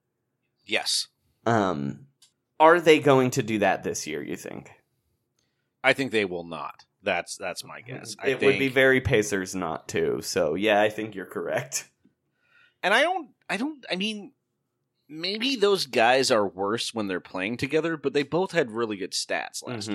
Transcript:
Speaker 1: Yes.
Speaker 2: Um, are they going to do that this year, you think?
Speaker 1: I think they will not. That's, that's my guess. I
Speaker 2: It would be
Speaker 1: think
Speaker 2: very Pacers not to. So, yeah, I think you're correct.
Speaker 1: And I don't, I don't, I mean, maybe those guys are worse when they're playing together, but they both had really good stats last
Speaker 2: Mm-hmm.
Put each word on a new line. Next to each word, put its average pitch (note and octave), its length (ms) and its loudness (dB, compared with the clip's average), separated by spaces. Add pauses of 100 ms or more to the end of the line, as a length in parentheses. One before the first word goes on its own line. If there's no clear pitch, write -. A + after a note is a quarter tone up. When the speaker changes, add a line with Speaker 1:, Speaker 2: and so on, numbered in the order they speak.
(640)
Speaker 1:
Yes. - 440 -2 (360)
Speaker 2:
Um, F#2 640 0 (540)
are E3 200 8
they D#3+ 200 8
going C3 320 4
to C3 100 -2
do G#2+ 160 -2
that F#2+ 240 2
this - 240 -6
year, D2+ 160 -6
you - 140 -8
think? - 340 -14 (1120)
Speaker 1:
I C3 100 4
think C3 200 0
they G#2+ 120 4
will F2 200 -6
not. D#2 400 -12 (180)
That's, F2+ 340 -2
that's F#2 280 -10
my D2+ 160 -16
guess. - 420 -14
I - 60 0
Speaker 2:
It B2+ 120 -2
would G#2 120 4
be G2+ 140 0
Speaker 1:
think B2 80 -4
Speaker 2:
very C3 260 6
Pacers G2+ 560 0
not E2 320 -6
to. D2+ 340 -2
So, D#2+ 320 0
yeah, G2+ 260 2
I G#2+ 80 4
think G#2+ 280 -8
you're F#2 100 -10
correct. F#2 600 -6 (960)
Speaker 1:
And F#3 100 2
I B3+ 80 6
don't, E4+ 260 -2 (220)
I F3+ 80 -2
don't, C#4 320 -6
I - 60 -2
mean, G3+ 360 -6 (760)
maybe G3+ 480 -4
those G3 300 2
guys B2 460 4
are G#2+ 140 4
worse G2 480 -4
when A2 140 -4
they're F2+ 120 -2
playing F#2+ 360 -6
together, D#3 400 -2
but C#3 160 -4
they C#3+ 120 0
both F3+ 280 -2
had D3 200 0
really G#2+ 240 -2
good F#2 160 -8
stats - 520 -6
last A#2 240 -8
Speaker 2:
Mm-hmm. G#2+ 60 -4